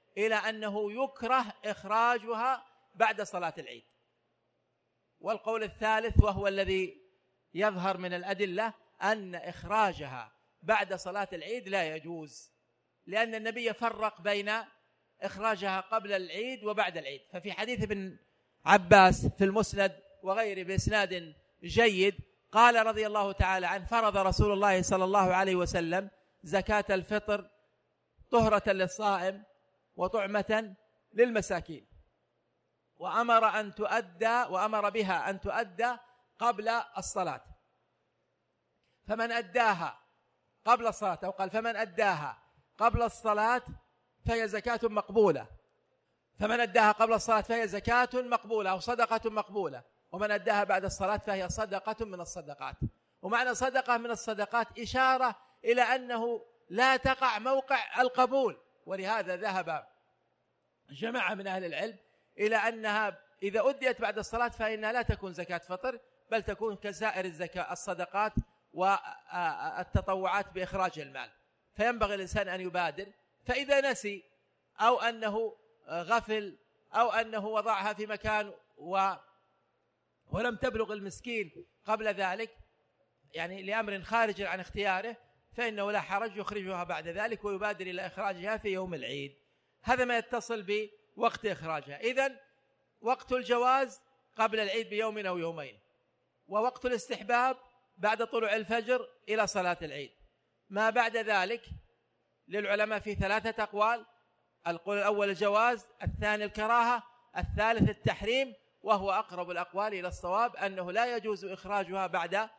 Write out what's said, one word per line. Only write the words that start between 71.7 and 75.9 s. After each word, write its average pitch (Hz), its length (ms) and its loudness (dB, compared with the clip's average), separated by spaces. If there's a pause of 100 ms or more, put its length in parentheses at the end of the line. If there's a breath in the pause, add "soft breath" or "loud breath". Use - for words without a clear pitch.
فينبغي 220 420 0
الإنسان 196 320 -4
أن 185 140 -6
يبادر. 180 500 -4 (340)
فإذا 269 460 2
نسي 202 320 -6 (560)
أو 226 200 6
أنه 220 560 -2 (340)
غفل 202 680 -2 (360)